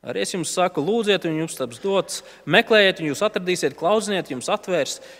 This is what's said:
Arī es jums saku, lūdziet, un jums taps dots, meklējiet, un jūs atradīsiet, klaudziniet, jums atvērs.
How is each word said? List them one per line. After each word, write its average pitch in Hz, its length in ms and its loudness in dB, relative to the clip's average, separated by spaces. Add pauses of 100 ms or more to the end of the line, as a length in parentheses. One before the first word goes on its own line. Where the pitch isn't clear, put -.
Arī 180 160 -2
es 190 120 -4
jums 170 180 -4
saku, 180 320 0
lūdziet, 202 420 2
un 156 140 0
jums 160 180 -6
taps 123 240 -6
dots, 196 400 -2 (240)
meklējiet, 196 540 4
un 156 100 -2
jūs 139 160 -2
atradīsiet, 180 520 -2
klaudziniet, 196 520 0
jums 127 220 -4
atvērs. 180 480 -2 (200)